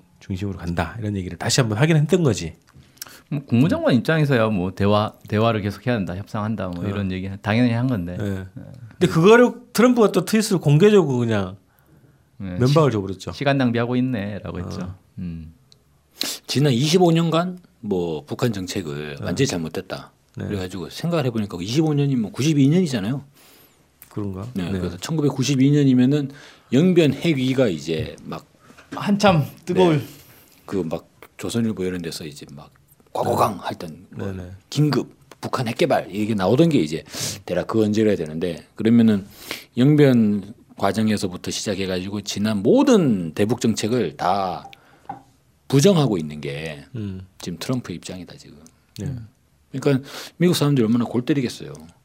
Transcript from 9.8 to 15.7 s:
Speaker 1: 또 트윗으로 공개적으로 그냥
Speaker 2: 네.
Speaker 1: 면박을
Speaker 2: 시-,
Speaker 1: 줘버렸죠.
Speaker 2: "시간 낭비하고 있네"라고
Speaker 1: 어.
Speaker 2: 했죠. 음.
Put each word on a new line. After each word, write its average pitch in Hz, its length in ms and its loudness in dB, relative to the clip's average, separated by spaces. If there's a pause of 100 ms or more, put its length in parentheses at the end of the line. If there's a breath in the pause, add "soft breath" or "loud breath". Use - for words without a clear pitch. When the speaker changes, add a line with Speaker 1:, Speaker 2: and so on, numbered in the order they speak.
Speaker 1:
또 180 140 0
트윗으로 208 340 0
공개적으로 151 580 6
그냥 104 380 -2 (840 soft breath)
Speaker 2:
네. 95 200 -10
Speaker 1:
면박을 143 340 4
Speaker 2:
시-, 110 40 -2
Speaker 1:
줘버렸죠. 95 360 -6
Speaker 2:
"시간 139 260 0
낭비하고 120 380 0
있네"라고 104 640 -4
Speaker 1:
어. - 40 -6
Speaker 2:
했죠. 92 320 -10 (220)
음. 82 360 -10 (920 loud breath)